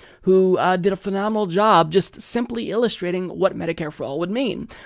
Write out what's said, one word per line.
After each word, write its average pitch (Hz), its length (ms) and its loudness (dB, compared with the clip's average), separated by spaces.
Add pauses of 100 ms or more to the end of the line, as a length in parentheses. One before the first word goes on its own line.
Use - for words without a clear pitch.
(220)
who, 185 360 4
uh, 180 180 2
did 185 160 0
a 190 40 -4
phenomenal 202 500 -2
job 175 440 4
just - 300 0
simply 240 500 -2
illustrating 185 580 -2
what 175 280 -2
Medicare 165 360 -6
for - 120 -12
All 139 160 -6
would 175 100 -4
mean. 233 380 -4 (180)